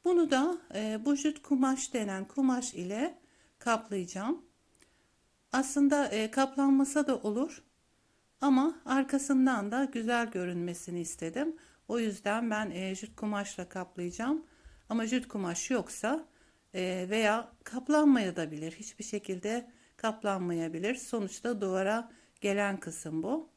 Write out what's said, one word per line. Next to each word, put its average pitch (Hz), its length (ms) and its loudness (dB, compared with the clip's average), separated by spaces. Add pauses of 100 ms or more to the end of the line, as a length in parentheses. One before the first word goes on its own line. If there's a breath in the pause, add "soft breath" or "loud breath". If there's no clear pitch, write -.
Bunu 349 260 4
da, 302 280 2 (160)
e, 214 300 -2
bu 285 120 4
jüt 302 260 -2
kumaş 262 520 0
denen 202 340 -2
kumaş 254 460 0
ile 208 440 -4 (400 soft breath)
kaplayacağım. 220 880 -4 (1080 soft breath)
Aslında, 277 560 4
e, 220 220 0
kaplanmasa 277 760 4
da 262 100 2
olur 226 480 -4 (760)
ama 277 440 4
arkasından 262 880 2
da 254 120 2
güzel 233 460 0
görünmesini 175 680 -4
istedim. 202 560 -4 (320 loud breath)
O 226 100 -2
yüzden 220 520 -2
ben, 214 200 -2
e, 190 240 -4
jüt 214 220 -12
kumaşla 202 520 -4
kaplayacağım. 185 800 -4 (420 loud breath)
Ama 226 180 -2
jüt 247 220 -2
kumaş 180 420 -4
yoksa, 254 540 -2 (500 soft breath)
e, 185 360 -2
veya 220 420 2 (120)
kaplanmayabilir, 202 1080 2
hiçbir - 320 -14
şekilde 208 680 -4 (260 loud breath)
kaplanmayabilir. 185 1000 -2
Sonuçta 226 680 -4
duvara 196 520 0 (280 soft breath)
gelen 202 400 0
kısım 160 420 -6
bu. 277 340 -4